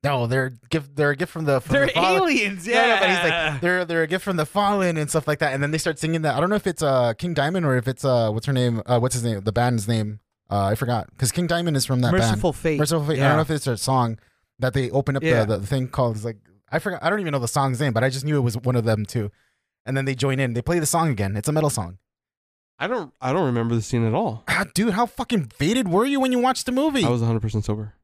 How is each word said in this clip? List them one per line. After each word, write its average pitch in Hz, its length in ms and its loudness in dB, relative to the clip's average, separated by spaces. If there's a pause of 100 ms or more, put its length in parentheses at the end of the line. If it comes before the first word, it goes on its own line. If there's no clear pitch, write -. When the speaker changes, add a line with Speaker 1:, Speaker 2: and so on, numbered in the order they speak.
Speaker 1:
no, 135 240 0
they're 127 200 0
a 127 240 -14
gift, 143 260 -4
they're 147 140 2
a 143 60 0
gift 175 160 -4
from 160 120 -8
the, 139 160 2
from - 140 -4
Speaker 2:
They're 277 140 4
Speaker 1:
the 262 40 -2
Father. 370 320 2
Speaker 2:
aliens, 208 420 0
Speaker 1:
No, 233 60 -2
no, 247 280 4
but 190 100 4
he's 185 80 2
like, 170 140 2
Speaker 2:
yeah. 156 280 0
Speaker 1:
"They're, 180 240 2
they're 165 200 0
a - 20 -4
gift 175 180 -2
from 185 140 -2
the 151 80 0
fallen," 196 500 2
and 151 140 -2
stuff 156 180 0
like 151 120 0
that. 147 120 2
And 139 100 0
then 147 100 0
they 160 60 -2
start 156 200 -2
singing 160 240 -2
that. 147 140 0
I 139 40 0
don't 170 80 2
know 208 80 2
if - 100 -2
it's, 175 160 -2
uh, 127 360 2
King 175 160 -6
Diamond 156 320 0
or 131 100 2
if 120 100 0
it's, 131 160 -6
uh, 120 280 2
what's 110 160 -4
her 143 80 -2
name? 120 320 0
Uh, 123 120 2
what's 123 160 0
his 120 100 -4
name? 110 180 -2
The 104 100 -2
band's 120 340 0
name. 107 340 -2 (300)
Uh, 101 140 0
I 104 120 2
forgot, 120 300 -2 (120)
'cause 127 120 0
King 175 160 -2
Diamond 170 300 0
is 131 80 0
from 127 160 0
that 135 100 2
band. 185 140 4
Speaker 2:
Merciful 208 300 0
Fate. 156 240 -2
Speaker 1:
Merciful 151 260 0
Fate. 147 140 0
I - 20 0
Speaker 2:
Yeah. 139 80 4
Speaker 1:
don't 151 80 4
know 156 60 2
if 156 80 -2
it's 151 160 -2
a 123 100 -2
song 120 420 0 (400)
that 131 140 -2
they 127 180 0
open 135 240 0
up 135 80 -2
Speaker 2:
Yeah. 160 220 2
Speaker 1:
the, 104 120 0
the, - 20 -2
the 98 80 -6
thing 131 220 -2
called. 117 280 0
It's 104 80 -10
like, 113 140 -8 (340)
I 156 60 0
forgot. 180 240 -6
I 165 80 2
don't 208 100 0
even 165 120 -4
know 143 60 0
the 120 80 -2
song's 135 340 0
name, 143 120 0
but 113 100 2
I 131 60 2
just 131 160 -4
knew 147 140 2
it - 20 2
was 120 160 0
one 123 180 -2
of 117 100 2
them 110 200 2
too. 101 260 -4 (540)
And 127 100 -6
then 135 120 -2
they 135 80 -2
join 131 260 0
in. 120 140 0
They 120 80 -2
play 175 160 0
the 156 80 0
song 165 240 2
again. 101 260 -2
It's 104 140 -2
a - 20 0
metal 156 160 2
song. 92 300 -6 (800)
Speaker 3:
I 143 80 -4
don't, 208 340 -4
I 131 140 -2
don't 180 100 2
remember 117 300 2
the 113 80 0
scene 117 240 0
at 110 80 0
all. 147 340 -2
Speaker 1:
Ah, - 240 0
dude, 208 220 0
how 226 100 2
fucking 214 500 -4
faded 214 340 0
were 190 180 2
you 277 120 0
when 262 140 2
you 247 60 2
watched 247 260 0
the 254 80 -4
movie? 269 320 2
Speaker 3:
I 120 60 2
was 120 100 0
a 113 60 2
hundred 113 160 2
percent 107 240 -2
sober. 107 260 -4 (120)